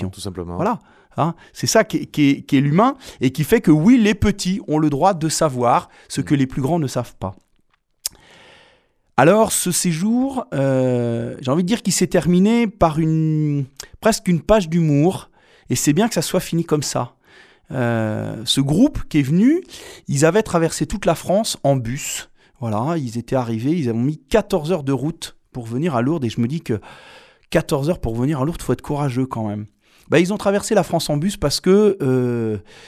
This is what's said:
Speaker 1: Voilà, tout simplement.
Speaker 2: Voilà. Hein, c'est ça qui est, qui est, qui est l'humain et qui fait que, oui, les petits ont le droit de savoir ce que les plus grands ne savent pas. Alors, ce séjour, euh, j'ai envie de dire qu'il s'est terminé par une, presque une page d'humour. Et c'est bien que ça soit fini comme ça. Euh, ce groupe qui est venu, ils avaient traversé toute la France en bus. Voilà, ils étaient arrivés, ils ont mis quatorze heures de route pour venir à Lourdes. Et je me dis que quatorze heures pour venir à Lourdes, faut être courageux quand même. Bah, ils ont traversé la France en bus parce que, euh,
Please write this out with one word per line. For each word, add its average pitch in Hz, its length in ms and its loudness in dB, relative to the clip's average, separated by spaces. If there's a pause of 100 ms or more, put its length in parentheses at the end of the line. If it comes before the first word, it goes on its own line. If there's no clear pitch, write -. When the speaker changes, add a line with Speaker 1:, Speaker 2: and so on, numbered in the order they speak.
Speaker 1:
Voilà, - 20 -6
tout 95 100 -18
simplement. 87 360 -10
Speaker 2:
Voilà. 185 240 -2 (360)
Hein, 160 200 -2 (180)
c'est - 140 -6
ça 220 160 4
qui - 140 -4
est, 147 100 -4
qui 143 220 2
est, 139 120 2
qui - 160 0
est 131 40 4
l'humain 185 340 2 (260)
et 127 100 0
qui 156 120 -4
fait 233 180 2
que, - 80 0
oui, 170 300 6
les 214 160 4
petits 196 520 -2
ont 151 120 0
le 156 100 2
droit 151 240 2
de 156 160 -2
savoir 135 600 0 (200)
ce - 120 -4
que 131 120 0
les 131 140 2
plus 135 160 -6
grands 160 160 0
ne 147 80 -2
savent 123 300 -6
pas. 95 180 -8 (1800)
Alors, 196 360 6
ce - 200 -2
séjour, 233 840 -2
euh, 123 840 0
j'ai 127 120 -4
envie 170 120 2
de 175 40 -2
dire 226 160 -2
qu'il 185 100 0
s'est - 140 0
terminé 190 580 4
par 165 320 0
une, 156 680 0 (340)
presque - 280 0
une 175 140 2
page 208 280 2
d'humour. 160 600 2 (400)
Et 127 60 0
c'est 147 180 2
bien 202 140 4
que - 80 -4
ça 170 80 0
soit - 160 -2
fini 170 260 -4
comme 151 180 0
ça. - 320 -6 (560)
Euh, 110 720 -2
ce - 160 -2
groupe 156 480 2
qui 156 120 0
est 143 40 2
venu, 220 400 2 (440)
ils 139 180 2
avaient 180 180 4
traversé 165 440 -2
toute - 180 -6
la 170 100 2
France 208 480 -2
en 139 120 4
bus. 123 540 -8 (300)
Voilà, 117 380 -2
ils 120 200 -6
étaient 120 180 -6
arrivés, 117 360 -2
ils 160 180 0
ont 113 80 -2
mis 139 200 -2
quatorze 185 540 -2
heures 165 120 -2
de 135 80 -2
route 139 440 -4 (160)
pour 120 140 -10
venir 127 300 -4
à 117 60 0
Lourdes. 139 240 -2
Et 113 40 0
je 107 120 -8
me 117 60 0
dis 160 140 -4
que 110 180 -4 (720)
quatorze 143 400 0
heures 175 100 -2
pour 113 160 -6
venir 131 260 -2
à 131 40 0
Lourdes, 165 160 -6
faut - 120 -2
être - 80 -6
courageux 143 440 -4
quand 113 220 -6
même. 104 180 -8 (440)
Bah, 147 100 4
ils 175 140 2
ont 208 40 -4
traversé 202 380 0
la 190 80 4
France - 260 -4
en 147 80 0
bus 180 200 -4
parce 143 220 -2
que, 202 420 4
euh, 123 560 0 (300)